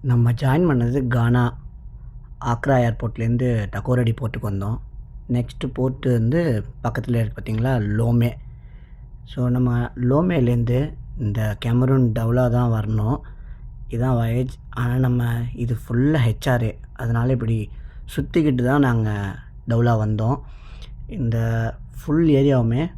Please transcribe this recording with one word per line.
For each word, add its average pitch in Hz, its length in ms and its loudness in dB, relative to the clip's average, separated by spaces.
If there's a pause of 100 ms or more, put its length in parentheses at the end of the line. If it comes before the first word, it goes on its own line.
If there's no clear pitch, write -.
நம்ம 120 260 4
ஜாயின் 139 380 2
பண்ணது 127 380 2
கானா, 120 500 2 (880)
ஆக்ரா 120 320 2
ஏர்போர்ட்லேருந்து 117 920 0
டகோரடி 117 440 0
போர்ட்டுக்கு 110 340 -6
வந்தோம். 98 280 -2 (520)
நெக்ஸ்ட்டு 120 440 -2
போர்ட்டு 127 380 -2
வந்து 120 520 2 (200)
பக்கத்துல 120 320 -2
இருக்கு 113 260 -2
பார்த்தீங்களா, 117 400 0 (100)
லோமே. 117 400 2 (920)
So, 123 240 -2
நம்ம 123 460 2
லோமேலேருந்து 123 960 2 (260)
இந்த 107 460 -2
கேமரூன் 123 480 4
டவுலா 117 360 2
தான் 120 220 2
வரணும். 110 460 0 (720)
இதான் 120 280 0
வயேஜ். 117 320 0 (200)
ஆனா, 123 260 -2
நம்ம 123 280 2 (300)
இது 120 220 -2
ஃபுல்லா 135 420 0
ஹெச் 117 320 2
ஆர் 120 140 2
ஏ. 107 160 -4 (140)
அதனால 117 380 0
இப்படி 113 380 0 (460)
சுத்திக்கிட்டு 139 480 2
தான் 135 160 4
நாங்க 107 560 2 (340)
டவுலா 117 280 4
வந்தோம். 110 420 0 (680)
இந்த 120 300 -2 (580)
ஃபுல் 160 320 2
ஏரியாவுமே 135 720 4